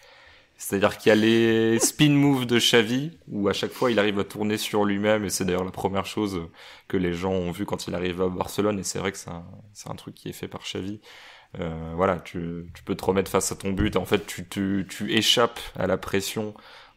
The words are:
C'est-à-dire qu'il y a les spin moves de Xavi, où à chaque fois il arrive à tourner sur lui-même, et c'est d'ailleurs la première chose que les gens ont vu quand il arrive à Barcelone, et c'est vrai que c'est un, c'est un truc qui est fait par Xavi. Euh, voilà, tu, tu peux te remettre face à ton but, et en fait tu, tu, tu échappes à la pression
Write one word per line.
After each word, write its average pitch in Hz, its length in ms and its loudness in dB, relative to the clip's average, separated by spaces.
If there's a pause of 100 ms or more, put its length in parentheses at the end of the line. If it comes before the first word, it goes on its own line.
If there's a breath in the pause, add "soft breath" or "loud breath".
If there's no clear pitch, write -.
(580 soft breath)
C'est-à-dire 98 400 0
qu'il - 140 4
y - 20 10
a - 20 8
les 113 640 4
spin 147 300 4
moves 143 360 4
de 120 120 4
Xavi, 123 540 2 (200)
où 101 160 0
à 98 60 4
chaque - 180 -4
fois - 180 0
il 107 100 2
arrive 101 200 2
à 95 60 0
tourner 107 320 -2
sur 104 260 0
lui-même, 104 400 2
et 92 60 -2
c'est 95 160 -2
d'ailleurs 90 180 0
la 92 80 -8
première 98 340 -4
chose 98 360 -4 (480 loud breath)
que 98 80 0
les 87 160 0
gens 90 180 -2
ont 90 200 -2
vu 98 140 -6
quand 92 220 -8
il 92 80 -6
arrive 90 260 -4
à 92 60 2
Barcelone, 95 520 -2
et 90 40 -6
c'est - 160 -6
vrai 95 140 -2
que - 40 -16
c'est - 120 -16
un, 85 160 -12 (260)
c'est - 180 -16
un 107 60 -10
truc - 180 -16
qui - 140 -14
est 101 60 -8
fait - 160 -10
par - 140 -14
Xavi. 101 360 -8 (600 loud breath)
Euh, 80 360 -8
voilà, 90 240 2
tu, 85 560 -8
tu - 80 -20
peux 95 120 -4
te - 100 -8
remettre 92 260 2
face 95 220 2
à - 20 -10
ton 95 160 -6
but, 101 240 0
et - 20 2
en 92 80 -2
fait - 220 0
tu, - 220 -10
tu, 98 400 -2
tu 104 240 -6
échappes 110 480 2 (160)
à 95 100 -2
la 92 100 2
pression 104 560 -4 (440 loud breath)